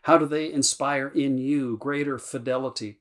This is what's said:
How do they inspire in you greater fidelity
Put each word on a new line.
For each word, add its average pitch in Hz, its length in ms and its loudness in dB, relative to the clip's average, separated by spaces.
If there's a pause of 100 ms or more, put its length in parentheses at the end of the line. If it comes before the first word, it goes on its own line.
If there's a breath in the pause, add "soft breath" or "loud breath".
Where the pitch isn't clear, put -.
How 160 160 6
do 156 80 4
they 156 260 -2
inspire 139 560 0
in 139 300 2
you 131 400 0
greater 143 400 -2
fidelity 123 840 -6